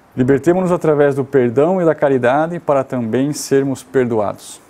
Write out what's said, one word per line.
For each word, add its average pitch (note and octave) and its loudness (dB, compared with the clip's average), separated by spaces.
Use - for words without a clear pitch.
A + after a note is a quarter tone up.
Libertemo-nos E3 0
através D3 2
do C3+ -4
perdão C#3 2
e E3+ 0
da D#3 2
caridade D3 0
para C#3 0
também B2+ -2
sermos C#3 -2
perdoados. A2+ -4